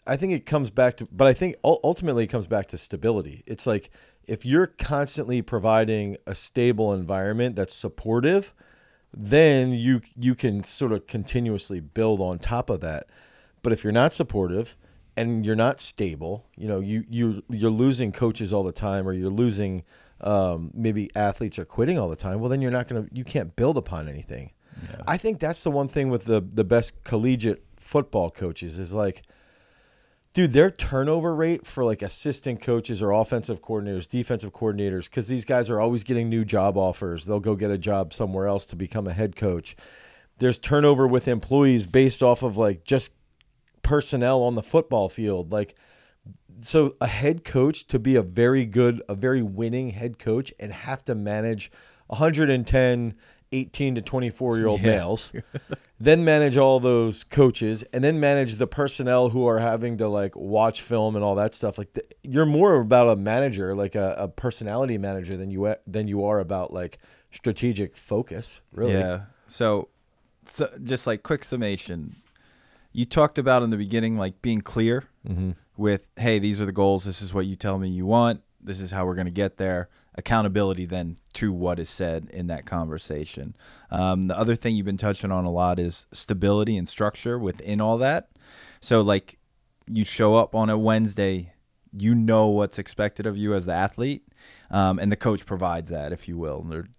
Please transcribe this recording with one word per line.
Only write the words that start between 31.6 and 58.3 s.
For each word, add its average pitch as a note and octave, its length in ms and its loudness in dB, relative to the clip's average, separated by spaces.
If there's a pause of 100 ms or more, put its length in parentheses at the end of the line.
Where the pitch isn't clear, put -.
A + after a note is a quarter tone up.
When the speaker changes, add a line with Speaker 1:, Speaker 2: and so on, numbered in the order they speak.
Speaker 1:
for, C3 180 -4
like, A2 180 0
assistant B2 600 -6
coaches A#2 400 -2
or G2+ 80 2
offensive A2 500 0
coordinators, G2+ 480 -6
defensive A#2 440 -4
coordinators, G2+ 580 -2
'cause A2 160 -4
these B2 180 -4
guys B2 240 0
are G#2+ 120 0
always A2+ 240 0
getting A#2 240 0
new A2+ 160 0
job G2 340 2
offers. F2 480 -2
They'll G#2 140 -2
go G#2+ 160 0
get G#2 140 -2
a G2+ 60 0
job F#2+ 380 -2
somewhere F#2+ 320 -4
else G2+ 200 -2
to E2+ 100 -14
become F#2+ 320 -6
a F2 40 -4
head G2 220 -2
coach. F2+ 400 -4 (640)
There's B2 180 2
turnover D3 500 4
with B2 200 2
employees B2+ 600 4
based C3 360 4
off B2 200 6
of, G#2+ 140 -2
like, G#2 280 0
just - 260 0 (720)
personnel C3 600 2
on A#2+ 120 0
the A2 80 -2
football A#2+ 460 2
field. F#2 420 -4
Like, G#2 240 -4 (840)
so C#3 400 2
a A#2+ 80 0
head C#3+ 360 0
coach C#3 440 0
to B2+ 100 0
be C3 160 4
a A#2 80 6
very A#2 440 2
good, A#2+ 420 2
a G2+ 80 -6
very B2+ 260 0
winning A#2 480 -4
head A#2 280 -8
coach A#2+ 420 -2
and G#2 120 -10
have C3 340 -10
to B2 80 -2
manage G#2+ 580 -4 (360)
a A2 80 -8
hundred D3+ 340 4
and B2+ 160 2
ten B2 480 2 (380)
eighteen C3 440 -4
to A2+ 40 -4
twenty-four-year-old A2+ 800 0
Speaker 2:
Yeah. A2 120 4
Speaker 1:
males, F#2+ 400 -2 (340)
<laughs> - 320 -14
then D#3 260 6
manage D3 320 4
all C3+ 220 6
those A#2 460 2
coaches, A2+ 580 2 (100)
and B2+ 120 0
then D#3 160 2
manage C#3 360 2